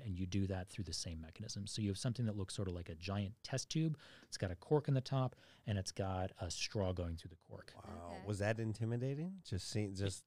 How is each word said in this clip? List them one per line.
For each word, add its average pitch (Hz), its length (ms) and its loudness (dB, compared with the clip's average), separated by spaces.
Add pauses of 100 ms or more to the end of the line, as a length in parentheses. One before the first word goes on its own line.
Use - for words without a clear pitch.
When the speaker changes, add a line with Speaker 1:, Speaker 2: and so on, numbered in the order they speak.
Speaker 1:
And 98 120 -2
you 92 100 0
do 98 200 4
that 92 220 0
through - 160 -4
the 85 80 -4
same 82 300 -4
mechanism. 101 440 -6
So - 140 -4
you 104 80 4
have 98 80 2
something 120 300 2
that 104 100 2
looks 95 180 -2
sort 98 140 0
of 90 60 0
like 87 160 -4
a 85 40 -6
giant 98 380 0 (100)
test - 280 -2
tube. 160 280 2 (300)
It's - 80 -10
got 95 140 2
a 85 60 -4
cork - 320 4
in 139 60 8
the 131 60 6
top, 131 340 2 (320)
and 104 120 4
it's - 140 0
got 95 460 0
a 90 120 -2
straw 95 420 2
going 85 240 -2
through 85 140 -10
the 85 60 -18 (120)
cork. - 260 -14
Speaker 2:
Wow. 87 360 -10
Speaker 3:
Okay. 87 160 -8
Speaker 2:
Was 101 140 -2
that 110 200 2
intimidating? 123 840 0
Just - 280 -4
seeing, 104 240 2
just 95 320 0